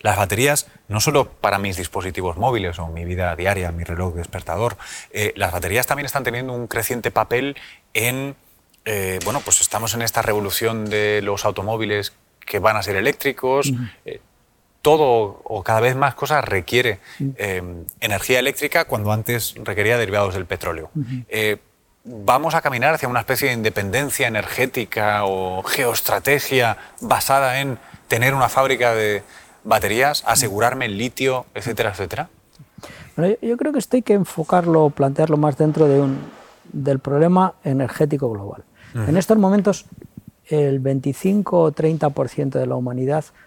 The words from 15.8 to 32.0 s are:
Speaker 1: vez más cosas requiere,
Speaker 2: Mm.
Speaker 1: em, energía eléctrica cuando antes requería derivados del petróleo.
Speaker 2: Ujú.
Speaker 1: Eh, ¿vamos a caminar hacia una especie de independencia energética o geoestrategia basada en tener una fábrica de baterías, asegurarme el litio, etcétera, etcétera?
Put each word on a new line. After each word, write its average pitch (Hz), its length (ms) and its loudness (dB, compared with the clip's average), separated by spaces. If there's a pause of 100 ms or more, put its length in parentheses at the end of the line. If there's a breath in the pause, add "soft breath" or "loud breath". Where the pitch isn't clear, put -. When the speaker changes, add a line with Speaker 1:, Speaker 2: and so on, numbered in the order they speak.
Speaker 1:
vez 127 140 4
más 139 200 0
cosas 143 300 0
requiere, 107 540 0 (220 loud breath)
Speaker 2:
Mm. 139 160 -2
Speaker 1:
em, 90 480 -6 (160)
energía 113 400 0
eléctrica 143 460 0
cuando 107 260 -2
antes 113 500 -4
requería 107 340 0
derivados 101 380 0
del 92 120 -6
petróleo. 82 500 -6
Speaker 2:
Ujú. 139 100 -4 (220)
Speaker 1:
Eh, 107 300 -2 (440)
¿vamos 123 520 0
a 165 80 0
caminar 135 320 0
hacia 135 160 -2
una 123 100 0
especie 135 280 0
de 123 60 0
independencia 113 720 -2
energética 107 1000 -2
o 95 360 -4
geoestrategia 120 1160 0 (240 loud breath)
basada 135 580 2
en 135 180 -4 (300 loud breath)
tener 123 260 4
una 131 140 4
fábrica 123 460 4
de 104 280 0 (420 loud breath)
baterías, 110 640 2
asegurarme 117 600 2
el 101 100 -4
litio, 127 480 -2 (100)
etcétera, 110 360 -2
etcétera? 104 400 -6 (840 loud breath)